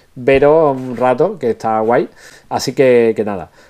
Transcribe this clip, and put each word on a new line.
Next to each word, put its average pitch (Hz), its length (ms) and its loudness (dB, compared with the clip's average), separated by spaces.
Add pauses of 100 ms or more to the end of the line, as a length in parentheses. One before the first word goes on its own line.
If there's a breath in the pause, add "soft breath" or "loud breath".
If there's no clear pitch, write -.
(140 soft breath)
veros 139 600 2
un 127 220 -10
rato, 127 420 0
que 120 120 -4
está 110 300 -4
guay. 120 280 0 (400 loud breath)
Así 123 240 -6
que, 120 420 2
que 107 100 -4
nada. 98 260 -10 (200 soft breath)